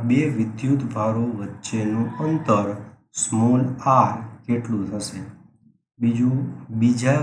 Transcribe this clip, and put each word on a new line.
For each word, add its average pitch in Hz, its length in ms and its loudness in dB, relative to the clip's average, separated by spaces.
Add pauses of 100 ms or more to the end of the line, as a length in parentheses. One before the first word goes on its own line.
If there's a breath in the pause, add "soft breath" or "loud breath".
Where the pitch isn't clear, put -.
બે 123 160 4 (120)
વિદ્યુત 123 580 0
ભારો 110 420 -2
વચ્ચેનું 107 720 -4 (140)
અંતર 139 480 2 (480)
સ્મોલ 123 480 2 (260)
આર 120 220 6 (320)
કેટલું 117 460 -2
થશે? 101 320 -8 (800)
બીજું, 120 380 2 (420)
બીજા 123 440 4